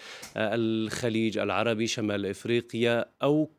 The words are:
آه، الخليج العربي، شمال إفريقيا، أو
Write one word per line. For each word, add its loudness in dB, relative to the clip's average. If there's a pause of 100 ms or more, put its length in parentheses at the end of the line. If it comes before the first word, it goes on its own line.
(380)
آه، 0
الخليج 0
العربي، 0
شمال -2
إفريقيا، 0 (180)
أو 4